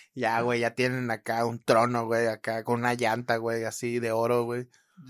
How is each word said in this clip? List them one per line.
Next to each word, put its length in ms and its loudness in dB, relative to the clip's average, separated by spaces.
Ya, 260 0
güey, 200 0
ya 140 0
tienen 380 0
acá 340 -2
un 160 -4
trono, 440 4
güey, 200 2
acá 380 -4
con 160 0
una 140 0
llanta, 420 0
güey, 280 -2
así 360 -4
de 100 -2
oro, 340 2
güey. 240 -6